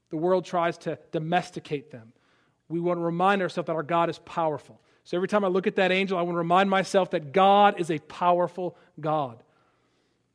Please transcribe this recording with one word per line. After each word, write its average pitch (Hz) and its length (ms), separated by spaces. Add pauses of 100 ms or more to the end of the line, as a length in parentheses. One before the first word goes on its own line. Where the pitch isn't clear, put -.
(120)
The 160 60
world 180 280
tries 170 340
to 156 200 (120)
domesticate 160 760
them. 117 240 (560)
We 165 100
want 175 200
to 170 40
remind 185 380
ourselves 170 240
that 165 100
our 160 80
God 170 280
is - 80
powerful. 151 600 (260)
So 175 120
every 185 100
time 202 160
I 190 40
look 185 180
at 202 120
that 185 140
angel, 185 280
I - 20
want 175 140
to 175 40
remind 180 300
myself 190 420
that 156 200
God 202 480
is 165 100
a 156 80
powerful 175 800 (240)
God. 147 420 (920)